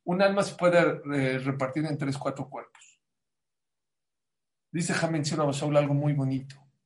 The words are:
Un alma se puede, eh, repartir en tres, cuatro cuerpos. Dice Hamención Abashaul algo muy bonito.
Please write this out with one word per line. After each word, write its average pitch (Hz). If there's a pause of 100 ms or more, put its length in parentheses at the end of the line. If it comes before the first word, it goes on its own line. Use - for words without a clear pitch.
Un 180
alma 196
se -
puede, 175 (360)
eh, 131
repartir 135
en 156
tres, 135
cuatro 135
cuerpos. - (1700)
Dice 170
Hamención 165
Abashaul 147
algo 143
muy 147
bonito. 135 (280)